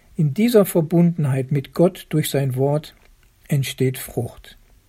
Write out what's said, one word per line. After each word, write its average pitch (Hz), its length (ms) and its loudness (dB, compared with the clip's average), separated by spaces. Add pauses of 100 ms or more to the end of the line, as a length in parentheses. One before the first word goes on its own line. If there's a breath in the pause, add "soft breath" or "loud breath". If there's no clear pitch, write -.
(160)
In 147 180 0
dieser 220 300 4
Verbundenheit 160 880 0
mit 143 220 -4
Gott 180 380 0
durch 151 180 -2
sein 139 260 -2
Wort 143 400 -2 (540)
entsteht 131 480 -2
Frucht. - 600 -10 (320)